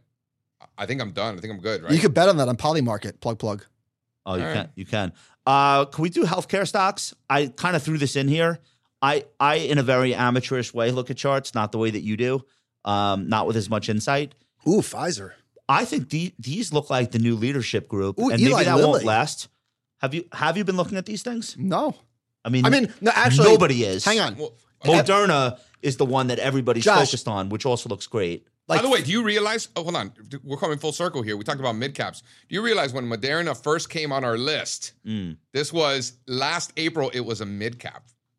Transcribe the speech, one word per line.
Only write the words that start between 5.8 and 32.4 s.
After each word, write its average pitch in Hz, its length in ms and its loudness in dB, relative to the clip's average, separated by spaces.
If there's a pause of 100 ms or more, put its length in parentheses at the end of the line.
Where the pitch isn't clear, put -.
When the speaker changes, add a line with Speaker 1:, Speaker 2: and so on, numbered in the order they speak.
Speaker 3:
can 151 160 -6
we 170 60 0
do 180 160 0
healthcare 180 440 0
stocks? 202 440 -2 (160)
I 143 200 4
kinda 175 320 -2
threw 156 180 -2
this 139 160 0
in 139 140 0
here. 165 320 2 (400)
I, 143 240 0 (160)
I, 147 160 4
in 147 220 2
a 135 40 4
very 127 320 2
amateurish 123 580 0
way, 120 200 0
look 123 180 -6
at 120 60 -8
charts, 139 360 -2
not 107 200 -2
the 117 60 -4
way 113 120 0
that 104 120 -4
you 107 140 -4
do, 127 280 -2 (400)
um, 101 440 -2
not 107 200 0
with 110 80 -2
as 101 120 -2
much 107 200 -4
insight. 139 480 -2 (320)
Speaker 2:
Ooh, 190 140 4
Pfizer. 123 500 -8 (360)
Speaker 3:
I 170 160 2
think - 260 -4
the, 165 280 -4
these 151 340 -6
look 147 180 -2
like 123 200 0
the 117 80 -2
new 117 160 2
leadership 117 540 -2
group, 98 320 -2
Speaker 2:
Ooh, 254 100 2
Speaker 3:
and 117 100 2
Speaker 2:
Eli 135 180 6
Speaker 3:
maybe 165 80 2
that - 100 4
Speaker 2:
Lilly. 151 160 6
Speaker 3:
won't - 120 2
last. 113 440 0 (500)
Have 135 160 -4
you, 165 180 -6
have 160 240 0
you 202 80 0
been 185 120 0
looking 180 220 -2
at 190 80 -8
these 208 160 -8
things? 233 360 -10
Speaker 2:
No. 196 380 -2 (480)
Speaker 3:
I 117 40 -6
mean, 127 160 4
Speaker 2:
I - 60 6
mean, 262 300 4
no, 214 140 2
actually, 156 340 6
Speaker 3:
nobody 147 360 8
is. 95 200 -2
Speaker 2:
hang 214 160 4
on. 123 160 0
Speaker 1:
Well, 143 160 -10 (320)
Speaker 3:
Moderna 165 760 4 (220)
is 139 160 -2
the 143 80 2
one 131 240 2
that 120 100 -2
everybody's 123 460 0
Speaker 2:
Josh. 185 240 6
Speaker 3:
focused - 200 -6
on, 98 200 -2
which 104 180 -6
also 123 220 -2
looks 101 180 -8
great. 87 400 -4 (220)
Speaker 2:
Like 160 120 2
Speaker 1:
By - 20 2
the 262 100 0
way, 208 100 2
do 123 80 -4
you 226 140 0
realize, 208 500 -2
oh, 175 80 -6
hold 170 140 -4
on, 104 160 -6 (320)
we're 135 120 -8
coming 156 220 -4
full 156 140 -4
circle 156 300 -4
here. 107 140 -4
We 101 80 -10
talked 156 160 -4
about 123 160 -2
mid 127 180 -6
caps. 101 280 -8 (260)